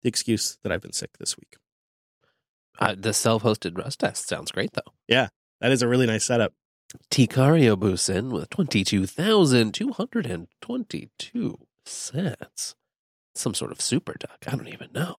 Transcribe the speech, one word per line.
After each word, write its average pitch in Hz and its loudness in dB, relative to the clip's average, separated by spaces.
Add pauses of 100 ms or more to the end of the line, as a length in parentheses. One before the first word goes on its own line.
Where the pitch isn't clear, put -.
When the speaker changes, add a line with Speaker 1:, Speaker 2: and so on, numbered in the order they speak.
Speaker 1:
the 127 0
excuse - -2
that 95 -6
I've 85 -2
been - -18
sick - -10
this - -8
week. - -20 (1200)
Speaker 2:
Uh, - 0
the 101 -2
self-hosted 107 2
Rust - -8
Desk - -4
sounds - -6
great, - -4
though. - -6 (160)
Speaker 1:
Yeah, 117 4 (320)
that 120 2
is 123 2
a 123 2
really 123 4
nice 110 0
setup. 117 2 (580)
Speaker 2:
Ticario 131 4
boosts 92 0
in 101 -2
with 82 -4
twenty-two 98 0
thousand 147 4
two 254 -2
hundred 226 -4
and - -6 (160)
twenty-two - -8 (260)
sats. - -8 (600)
Some - -4
sort - -6
of - -14
super - -4
duck. - -16
I 139 -6
don't - -10
even - -18
know. 170 -4